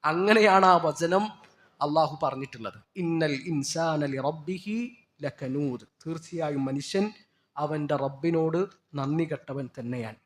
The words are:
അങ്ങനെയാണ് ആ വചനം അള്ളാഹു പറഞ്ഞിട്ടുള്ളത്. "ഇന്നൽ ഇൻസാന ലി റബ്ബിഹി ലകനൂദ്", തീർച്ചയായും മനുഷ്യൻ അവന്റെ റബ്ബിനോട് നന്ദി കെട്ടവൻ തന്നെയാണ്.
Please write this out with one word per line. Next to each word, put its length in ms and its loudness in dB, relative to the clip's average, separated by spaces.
അങ്ങനെയാണ് 600 6
ആ 120 10
വചനം 480 2
അള്ളാഹു 420 0
പറഞ്ഞിട്ടുള്ളത്. 580 -6
"ഇന്നൽ 360 0
ഇൻസാന 760 -2
ലി 120 -4
റബ്ബിഹി 800 -6
ലകനൂദ്", 640 -6
തീർച്ചയായും 580 -4
മനുഷ്യൻ 460 -2
അവന്റെ 380 -2
റബ്ബിനോട് 720 0
നന്ദി 300 0
കെട്ടവൻ 440 -8
തന്നെയാണ്. 360 -8